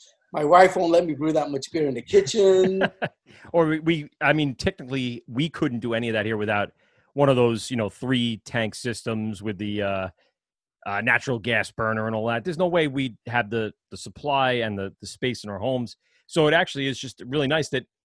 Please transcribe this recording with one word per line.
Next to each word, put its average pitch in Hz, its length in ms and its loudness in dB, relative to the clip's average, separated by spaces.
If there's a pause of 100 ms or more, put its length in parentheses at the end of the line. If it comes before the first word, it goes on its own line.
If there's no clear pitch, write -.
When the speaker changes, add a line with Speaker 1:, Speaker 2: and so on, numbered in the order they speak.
(320)
Speaker 1:
my 156 120 -2
wife 180 320 8
won't 175 160 2
let 175 140 6
me 156 80 -2
brew 156 200 0
that 147 160 0
much 139 220 -6
beer 156 140 0
in 131 80 -2
the 117 80 -6
kitchen." 190 800 4 (140)
Speaker 2:
<laughs> - 40 -20 (520)
Or 165 140 4
we, 156 140 0
we, 160 300 0 (100)
I 147 120 4
mean, 151 220 0
technically, 127 720 -4
we 139 220 -4
couldn't 123 320 -4
do 117 140 -2
any 117 140 -2
of 113 60 -2
that 107 120 0
here 110 100 -2
without 104 360 -2 (420)
one 139 140 4
of 135 80 4
those, 117 340 2
you 131 60 -6
know, 107 120 -2
three 120 560 -2
tank 113 300 -4
systems 110 680 -6
with 104 160 -6
the, 104 240 -4
uh, 95 260 -4 (800)
uh, 101 140 -4
natural 117 380 0
gas 107 320 -2
burner 110 360 -2
and 110 80 -2
all 110 140 -2
that. 117 160 -2
There's 165 140 -6
no 185 100 2
way 165 200 2
we'd 131 280 -4 (100)
have 117 240 -2
the, 110 220 -2 (180)
the 101 60 -14
supply 135 560 -2
and 110 260 -2
the, 98 220 -6
the 104 60 -14
space 123 380 -6
in 104 60 -10
our 98 80 -8
homes. 123 380 -4 (300)
So 156 220 2
it 151 60 4
actually 151 320 0
is 135 120 -4
just - 280 -14
really 139 220 -2
nice 156 220 0
that, 127 160 -4 (180)